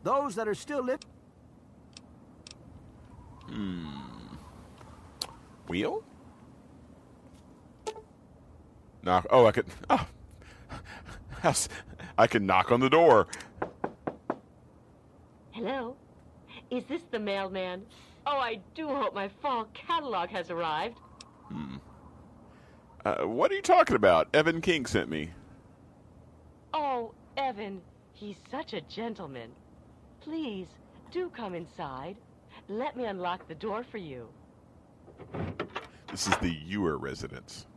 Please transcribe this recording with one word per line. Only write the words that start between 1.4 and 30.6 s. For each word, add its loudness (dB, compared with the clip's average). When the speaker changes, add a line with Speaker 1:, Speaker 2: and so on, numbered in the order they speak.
Speaker 2:
Hmm. -6
Wheel? 0
Knock. 2
Oh, 10
I 8
could. 0
Oh. 2
House. 2
I 10
can 2
knock 4
on 6
the 6
door. 10
Speaker 3:
Hello? -6
Is -4
this -6
the -4
mailman? -4
Oh, 0
I -2
do -6
hope -2
my -2
fall -2
catalog -2
has -6
arrived. -2
Speaker 2:
Hmm. -10
Uh, 0
what 2
are -2
you -4
talking 6
about? 8
Evan 6
King 2
sent 2
me. -4
Speaker 3:
Oh, -2
Evan, -4
he's -12
such -8
a -6
gentleman. -10
Please, -8